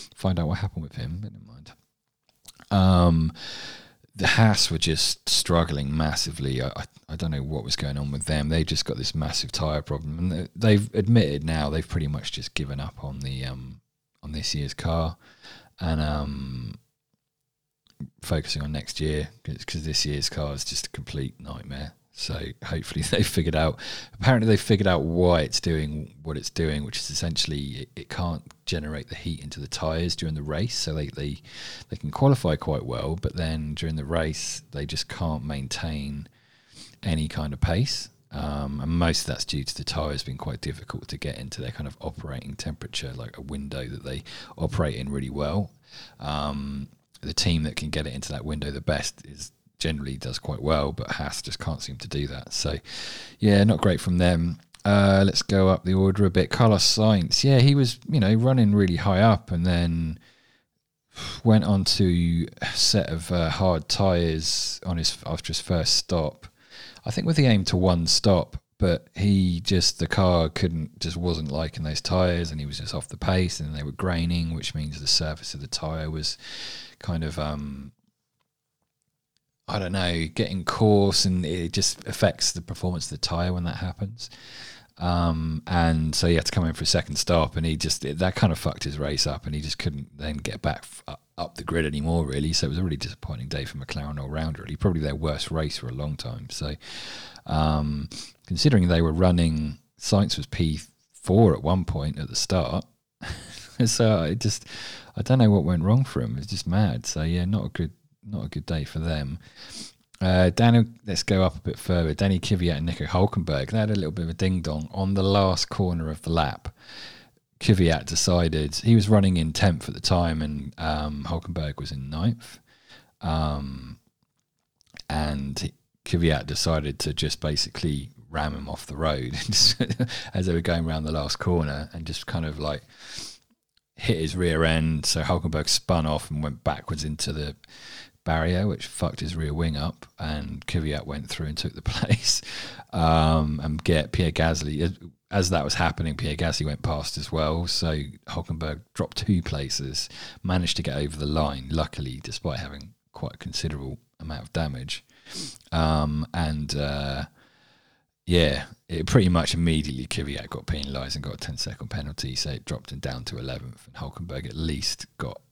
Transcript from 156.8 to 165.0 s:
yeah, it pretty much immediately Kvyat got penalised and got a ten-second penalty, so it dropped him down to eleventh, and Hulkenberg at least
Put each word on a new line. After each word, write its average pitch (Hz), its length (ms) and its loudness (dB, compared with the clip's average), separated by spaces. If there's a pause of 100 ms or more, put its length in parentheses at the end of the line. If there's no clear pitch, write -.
yeah, 78 400 4 (220)
it 82 180 -4
pretty 101 220 6
much 85 260 4
immediately 76 540 0
Kvyat 69 420 -6
got - 160 -10
penalised 69 520 -4
and 71 60 -8
got - 100 -8
a - 40 -12
ten-second - 520 -8
penalty, 71 460 -6
so 71 160 -4
it 65 120 -8
dropped - 300 -8
him 73 60 -10
down 64 260 -6
to - 120 -10
eleventh, 64 480 -10
and - 100 -20
Hulkenberg - 500 -10
at 62 100 -10
least 78 520 -4 (100)